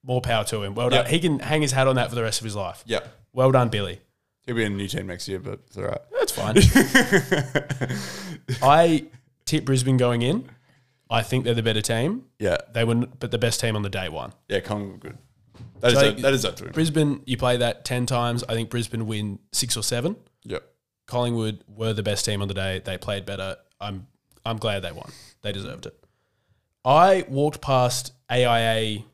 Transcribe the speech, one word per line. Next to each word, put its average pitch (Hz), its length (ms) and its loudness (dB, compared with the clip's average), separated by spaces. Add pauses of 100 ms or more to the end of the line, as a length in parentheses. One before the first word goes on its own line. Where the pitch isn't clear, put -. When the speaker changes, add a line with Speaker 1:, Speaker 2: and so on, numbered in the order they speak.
Speaker 1:
more 127 200 0
power 113 240 0
to 107 180 -4
him. 98 120 -8
Well 120 140 0
done. 131 100 6
Speaker 2:
Yep. 120 100 2
Speaker 1:
He 160 100 2
can 156 200 2
hang 156 220 0
his 135 120 0
hat 131 160 4
on 127 80 2
that 120 100 0
for - 80 -10
the 117 80 -2
rest 110 160 -2
of 113 60 -10
his 104 100 -6
life. 95 320 -8
Speaker 2:
Yep. 110 180 -4 (280)
Speaker 1:
Well 127 180 4
done, 127 160 4
Billy. 101 320 -4 (460)
Speaker 2:
He'll 123 100 -4
be 113 80 2
in 104 80 0
a 101 60 -4
new 98 100 -4
team 98 200 -6
next - 200 -10
year, 98 120 -6
but 95 280 -10
it's - 100 -18
all - 60 -8
right. - 160 -4 (180)
Speaker 1:
That's 508 140 -2
fine. 110 240 -2
Speaker 2:
<laughs> 165 2000 2
Speaker 1:
I 156 460 6 (360)
tip 156 220 -2
Brisbane 131 320 2
going 120 240 2
in. 165 280 -2 (600)
I 117 120 2
think 127 220 -2
they're 117 100 0
the 113 100 0
better 107 180 0
team. 135 420 -2 (160)
Speaker 2:
Yeah. 95 180 0 (160)
Speaker 1:
They 117 120 0
were, 117 80 2
n-, 120 260 0
but 123 120 -6
the - 60 -2
best 117 220 0
team 113 160 -2
on 107 60 -2
the 101 80 -4
day 95 180 -6
won. 76 240 -8 (160)
Speaker 2:
Yeah, 98 140 -2
Collingwood 101 420 -8
were - 60 -12
good. - 80 -16 (640)
That 120 100 4
is 131 80 6
Speaker 1:
So 139 100 6
Speaker 2:
a, - 40 2
that 131 200 2
is 123 120 0
up 90 120 -4
to - 80 -14
him. 85 60 -12
Speaker 1:
Brisbane, 151 540 0
you 127 120 -2
play 123 200 2
that 120 260 -2
ten 123 220 -2
times. 120 420 0
I 113 60 -4
think 113 160 -4
Brisbane 113 360 -4
win 104 340 -6 (120)
six - 240 -4
or 110 80 -6
seven. 131 320 -2 (300)
Speaker 2:
Yep. - 180 -10 (440)
Speaker 1:
Collingwood 117 600 -2
were 110 240 -4
the 104 120 -2
best 101 200 -2
team 101 180 -2
on 101 60 -4
the 95 60 -6
day. 95 300 -4
They 95 140 -8
played 101 280 -6
better. 95 320 -8 (240)
I'm, 98 260 -10 (380)
I'm 117 120 -4
glad 104 240 -2
they 85 120 -8
won. - 180 -16 (300)
They 104 100 -6
deserved 98 340 -10
it. - 120 -16 (880)
I 180 440 6
walked 143 320 0
past 127 520 0 (160)
A 123 160 4
I 117 140 4
A 110 540 0